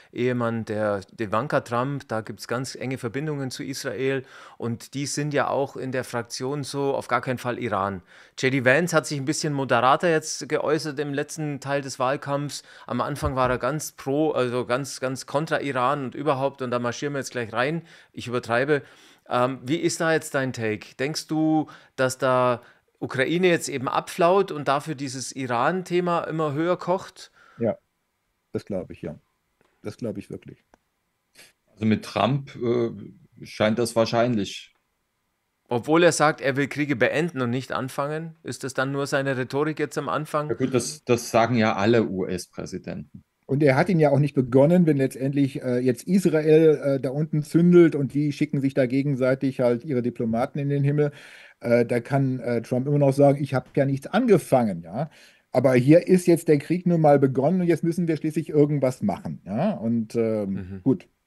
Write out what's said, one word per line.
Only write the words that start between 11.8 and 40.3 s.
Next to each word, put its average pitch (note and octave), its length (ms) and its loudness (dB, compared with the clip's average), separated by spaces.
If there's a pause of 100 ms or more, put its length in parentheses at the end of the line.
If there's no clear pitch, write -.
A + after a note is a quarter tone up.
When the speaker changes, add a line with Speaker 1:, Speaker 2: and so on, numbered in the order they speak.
Speaker 1:
des C3+ 160 -12
Wahlkampfs. C#3+ 640 -4 (240)
Am A#2+ 140 -4
Anfang C#3 340 -4
war B2+ 160 0
er B2 80 0
ganz C#3 320 -6
pro, D3 400 -2
also B2 340 -2
ganz, B2+ 360 -4
ganz C3 260 -6
kontra D3+ 340 -2
Iran C3+ 440 -2
und A#2+ 100 -8
überhaupt. C#3 480 -2
Und B2 80 -6
da A#2+ 80 0
marschieren A#2+ 360 -4
wir C#3 40 -4
jetzt - 140 -10
gleich A#2 200 -8
rein. D3 300 -2 (300)
Ich A2+ 160 -12
übertreibe. B2 540 0 (440)
Ähm, B2+ 380 0
wie C#3 120 -2
ist E3+ 260 -2
da D#3+ 100 2
jetzt D#3 220 -2
dein C3 180 -2
Take? A2 460 -6
Denkst D3+ 300 -6
du, D#3 380 2 (300)
dass C3 220 0
da B2+ 420 2 (380)
Ukraine C#3 500 0
jetzt E3 220 0
eben C3+ 180 -6
abflaut F3+ 640 2
und D3 160 -6
dafür D3 260 -2
dieses C3 380 -10
Iran-Thema E3+ 920 -2
immer D#3 280 -2
höher E3+ 260 -2
kocht? - 540 -6 (260)
Speaker 2:
Ja, G#2+ 200 -2 (760)
das - 140 -6
glaube F2+ 260 -8
ich, - 80 -18
ja. - 180 -12 (640)
Das G#2 140 -12
glaube G2+ 240 -8
ich - 80 -16
wirklich. - 340 -16 (1120)
Speaker 3:
Also G#2+ 140 -4
mit G#2 180 2
Trump, C3 520 -2
äh, A#2 340 -2 (540)
scheint G#2+ 340 0
das A#2 180 -2
wahrscheinlich. A2+ 800 0 (920)
Speaker 1:
Obwohl C#3+ 340 2
er E3 100 6
sagt, D3+ 300 0
er C3+ 140 0
will C#3 120 -2
Kriege C#3+ 260 -4
beenden C3 460 0
und A#2+ 100 -2
nicht B2+ 220 -6
anfangen, D3+ 680 -6
ist B2+ 200 -12
das C3+ 120 -8
dann C3+ 180 -2
nur C#3 140 -4
seine C3+ 320 -2
Rhetorik C#3+ 400 -2
jetzt D3 180 -4
am C#3+ 140 -4
Anfang? D3+ 400 -4